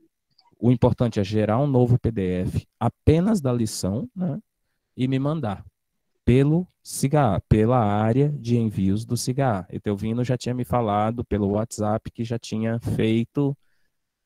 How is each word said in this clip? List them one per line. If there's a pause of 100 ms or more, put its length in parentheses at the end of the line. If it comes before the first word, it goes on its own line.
(580)
O
importante
é
gerar
um
novo
P
D
F (120)
apenas
da
lição,
né? (560)
E
me
mandar (600)
pelo (160)
cigarro,
pela
área
de
envios
do
cigarro.
Etelvino
já
tinha
me
falado
pelo
WhatsApp
que
já
tinha
feito, (680)